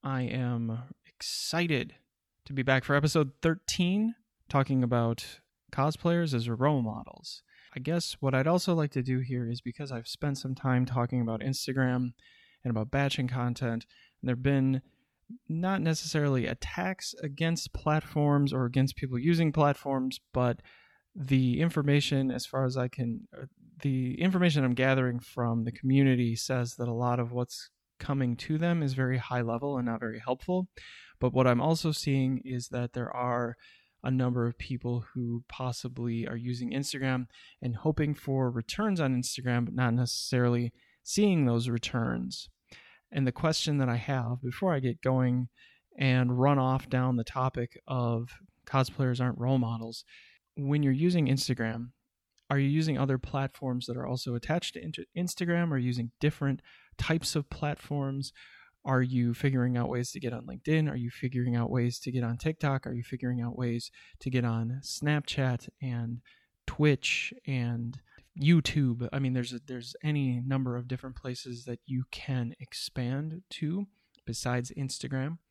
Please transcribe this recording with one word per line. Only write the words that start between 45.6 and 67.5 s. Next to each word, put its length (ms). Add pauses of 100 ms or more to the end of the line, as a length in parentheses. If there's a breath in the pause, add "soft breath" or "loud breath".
and 420
run 200
off 300
down 280
the 80
topic 520 (100)
of 420 (360)
cosplayers 540
aren't 180
role 200
models, 480 (500 loud breath)
when 260
you're 120
using 340
Instagram, 640 (600)
are 100
you 100
using 280
other 200
platforms 720
that 100
are 80
also 300
attached 400
to 80
Inter-, 220 (120)
Instagram? 540
Are 60
you 100
using 320
different 420 (360 loud breath)
types 380
of 140
platforms? 840 (520 loud breath)
Are 160
you 320
figuring 440
out 120
ways 220
to 80
get 120
on 140
LinkedIn? 440
Are 60
you 140
figuring 460
out 160
ways 300
to 100
get 120
on 140
TikTok? 480
Are 80
you 80
figuring 400
out 160
ways 320 (300 loud breath)
to 100
get 160
on 380
Snapchat 840 (120)
and 400 (460 soft breath)
Twitch 640 (140)
and 520 (400 soft breath)